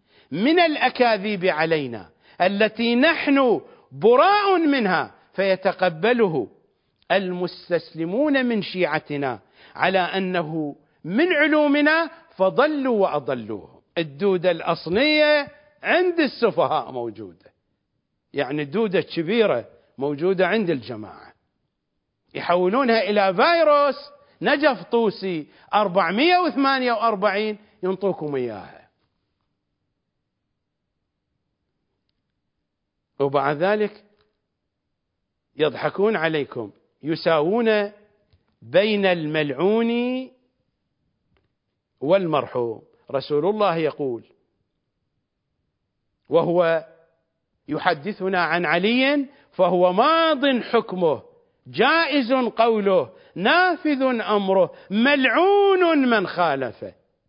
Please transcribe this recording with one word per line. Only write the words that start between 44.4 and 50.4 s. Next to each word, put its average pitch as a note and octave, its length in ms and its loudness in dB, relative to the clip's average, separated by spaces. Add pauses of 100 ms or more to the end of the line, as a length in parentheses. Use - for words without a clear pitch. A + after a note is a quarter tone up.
وهو E3 580 0 (840)
يحدثنا F3+ 760 -2
عن E3 220 0
علي: B3 600 2 (260)
"فهو F3+ 400 2
ماض D4+ 540 2